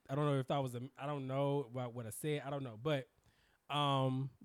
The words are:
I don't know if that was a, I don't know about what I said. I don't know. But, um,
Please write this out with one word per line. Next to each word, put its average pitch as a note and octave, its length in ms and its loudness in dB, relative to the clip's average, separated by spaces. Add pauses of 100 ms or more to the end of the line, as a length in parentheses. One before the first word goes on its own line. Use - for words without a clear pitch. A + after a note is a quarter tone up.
I C3+ 60 -2
don't D3 100 2
know C#3 140 4
if B2+ 80 -2
that C#3+ 140 2
was B2+ 140 -2
a, A#2+ 60 -6 (180)
I C3 60 -6
don't C#3+ 220 -4
know C#3 440 0
about B2 220 -6
what A#2+ 120 -6
I A2 40 -6
said. D3 360 -2
I C#3 40 -6
don't C#3 140 -2
know. A2+ 180 -8
But, C#3 260 0 (680)
um, C3+ 540 4 (160)